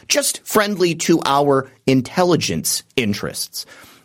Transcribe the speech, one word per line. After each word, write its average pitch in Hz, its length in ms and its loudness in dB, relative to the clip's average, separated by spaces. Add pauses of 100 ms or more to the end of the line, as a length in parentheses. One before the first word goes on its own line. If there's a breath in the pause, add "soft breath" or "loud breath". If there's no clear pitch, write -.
just - 360 -2
friendly 190 500 0
to 165 300 2
our 139 460 2 (160 loud breath)
intelligence 123 960 0 (140)
interests. - 680 -6 (400 loud breath)